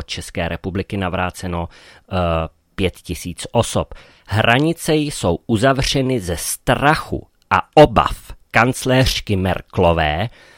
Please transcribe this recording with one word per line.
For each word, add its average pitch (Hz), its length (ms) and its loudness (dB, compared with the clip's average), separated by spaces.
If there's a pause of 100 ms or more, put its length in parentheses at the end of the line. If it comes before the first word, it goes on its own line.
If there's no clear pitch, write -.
České - 420 -6
republiky 95 500 -6
navráceno, 87 720 -4
eh, - 460 -14 (600)
pět 92 200 -2
tisíc - 560 -10
osob. - 420 -2 (340)
Hranice 143 680 0
jsou 147 520 -2
uzavřeny 127 720 0
ze 87 180 -6
strachu - 880 -2 (220)
a - 260 2
obav 120 580 4 (180)
kancléřky 127 840 2
Merkelové, 85 960 0 (280)